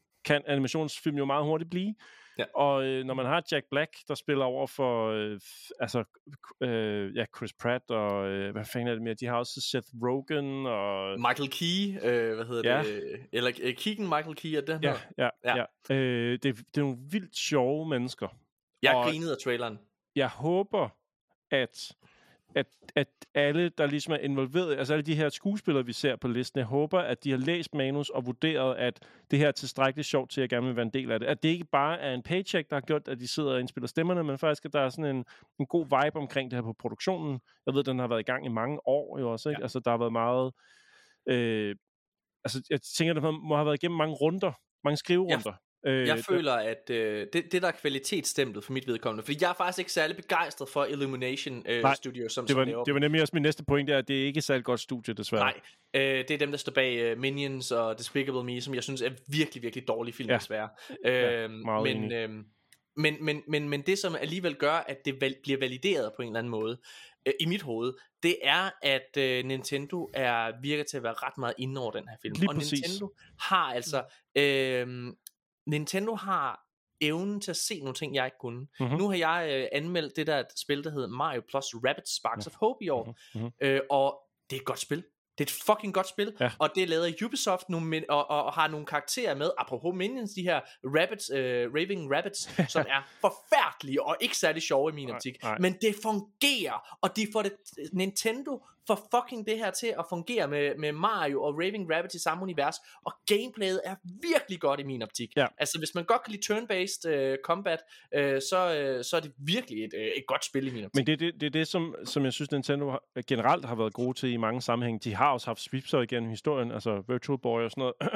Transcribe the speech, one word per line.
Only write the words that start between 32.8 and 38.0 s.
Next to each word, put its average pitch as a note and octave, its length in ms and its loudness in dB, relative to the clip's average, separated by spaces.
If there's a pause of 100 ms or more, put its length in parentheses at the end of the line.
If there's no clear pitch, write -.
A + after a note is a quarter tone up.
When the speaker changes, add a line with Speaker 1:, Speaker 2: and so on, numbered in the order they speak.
Speaker 1:
gjort, D3+ 260 0
at C3 120 -6
de B2 80 -8
sidder C#3+ 260 0
og B2+ 60 2
indspiller B2 280 -4
stemmerne, E3+ 360 0
men C#3 140 -2
faktisk, D3+ 280 0
at D3 80 -6
der D3+ 60 2
er C3 100 4
sådan C#3+ 260 -2
en, B2 100 -2 (340)
en C#3+ 60 -2
god E3+ 200 2
vibe C#3+ 340 4
omkring C3+ 320 -4
det B2+ 60 -2
her A#2+ 60 0
på A2 160 -6
produktionen. D3 600 -2 (260)
Jeg C3 80 2
ved, C#3 100 4
den C3 160 0
har B2 80 0